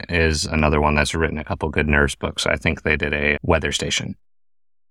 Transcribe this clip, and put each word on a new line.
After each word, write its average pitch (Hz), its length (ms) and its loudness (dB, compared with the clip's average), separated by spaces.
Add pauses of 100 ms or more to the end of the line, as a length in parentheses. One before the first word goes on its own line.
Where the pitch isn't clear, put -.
is 80 380 0
another 76 340 2
one 73 140 2
that's 73 200 2
written 78 240 -2
a 78 60 -8
couple - 240 -4
good 76 200 0
nerves 71 260 4
books. - 320 -6
I 80 100 2
think - 260 -2
they 78 140 0
did 73 160 -2
a 73 300 0
weather 78 300 0
station. - 420 -4 (760)